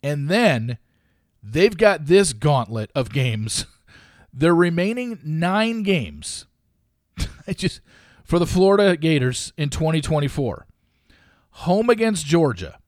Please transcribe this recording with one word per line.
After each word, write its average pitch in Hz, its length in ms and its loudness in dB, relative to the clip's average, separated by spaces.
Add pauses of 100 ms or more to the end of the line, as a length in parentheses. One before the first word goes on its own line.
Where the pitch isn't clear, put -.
And 143 260 -4
then 143 500 0 (640)
they've 170 340 2
got 175 300 4
this 180 260 4
gauntlet 113 600 -2
of 120 180 -4
games. 113 520 -2 (360)
<laughs> - 320 -20
Their 160 220 4
remaining 185 680 0
nine 196 600 -2
games, 104 640 -4 (680)
<laughs> - 300 -10
I 202 60 -6
just, - 280 -6 (440)
for 170 140 0
the 175 80 2
Florida 190 500 4
Gators 147 600 0
in 147 140 -2
twenty 160 300 -2
twenty-four. 139 680 -4 (840)
Home 208 380 0
against 220 380 -2
Georgia 135 600 -2